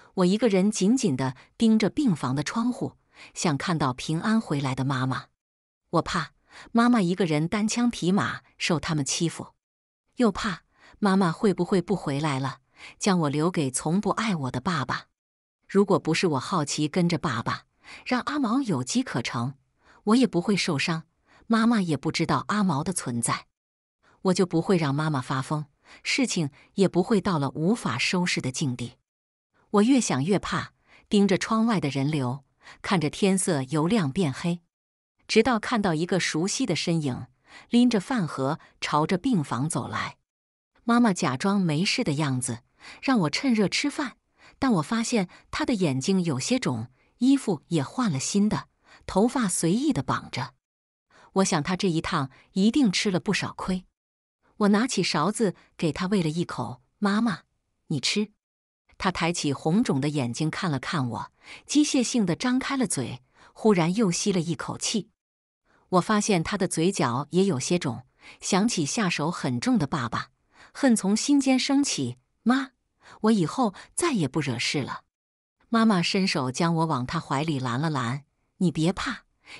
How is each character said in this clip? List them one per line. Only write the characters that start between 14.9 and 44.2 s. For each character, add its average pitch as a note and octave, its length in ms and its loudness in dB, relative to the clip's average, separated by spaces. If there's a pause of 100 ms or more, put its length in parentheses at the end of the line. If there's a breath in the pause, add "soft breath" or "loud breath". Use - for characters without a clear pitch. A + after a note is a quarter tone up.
如 G3 180 2
果 F#3 120 2
不 D#3 160 -2
是 F#3 140 2
我 C#3 120 0
好 C#3+ 260 -2
奇 D3+ 220 -2
跟 F3 200 2
着 E3+ 100 0
爸 B2 240 -2
爸， - 240 -8 (400 loud breath)
让 B3 160 -2
阿 C#4+ 160 -6
毛 C4 240 0
有 D#3+ 220 -2
机 A#3+ 180 0
可 C3 200 -4
乘， B2+ 340 -6 (480 soft breath)
我 G#3+ 120 4
也 B3+ 120 6
不 E3+ 140 0
会 G3+ 140 0
受 E3+ 220 0
伤， D#3+ 260 -2 (440 soft breath)
妈 A3+ 180 2
妈 A3+ 160 4
也 E3 140 0
不 D3 160 -2
知 E3 140 -2
道 C3 240 0
阿 G3+ 140 0
毛 D#3 200 0
的 F#3+ 80 -2
存 A#2+ 300 -4
在。 - 260 -6 (760 soft breath)
我 F#3 100 2
就 F#3 120 2
不 E3 160 2
会 F#3+ 160 4
让 D3 160 2
妈 D#3 160 0
妈 C#3+ 120 0
发 C3+ 200 -4
疯， D3+ 240 -4 (380 loud breath)
事 - 240 0
情 D#3+ 240 -2 (240 soft breath)
也 F#3+ 120 4
不 E3+ 140 2
会 G3+ 180 2
到 E3+ 200 0
了 C3+ 120 0
无 D#3 220 0
法 E3+ 240 -2
收 F3+ 280 0
拾 - 140 -2
的 C3 120 -4
境 B2+ 240 -4
地。 - 220 -10 (760)
我 G#3 120 6
越 B3+ 160 6
想 C#3 240 0
越 F3+ 140 2
怕， - 360 -6 (360 soft breath)
盯 G3+ 180 4
着 F#3 100 2
窗 A3+ 280 0
外 A3 140 0
的 D3 100 -2
人 C3+ 200 0
流， C#3 340 -2 (380 loud breath)
看 F#3+ 180 0
着 D3 100 0
天 F#3+ 280 2
色 D3+ 260 0
由 D3+ 240 0
亮 F3 240 2
变 F#3+ 200 0
黑， F3 300 -4 (680)
直 A3 140 6
到 B3 160 0
看 G#3 240 -2
到 F#3+ 120 0
一 D#3 120 0
个 F3+ 140 0
熟 E3 260 -2
悉 B3+ 200 -2
的 F3+ 100 -2
身 E3 260 0
影， - 260 -4 (420 loud breath)
拎 A#3+ 200 6
着 A#3 100 2
饭 G3+ 280 -2
盒 C#3 320 -2 (200 soft breath)
朝 D#3 280 0
着 F#3 100 0
病 G3 260 0
房 C#3 260 -4
走 A#2 180 -4
来。 - 300 -8 (640)
妈 A#3 160 4
妈 A#3 140 4
假 C3 240 0
装 G3+ 220 0
没 E3 260 2
事 A#3+ 180 -2
的 D#3 100 0
样 C3+ 260 0
子， A#2 240 -6 (380 loud breath)
让 C4 200 2
我 D3 80 2
趁 C4 240 0
热 G#3+ 140 4
吃 - 220 -2
饭， C4+ 280 -6 (420 soft breath)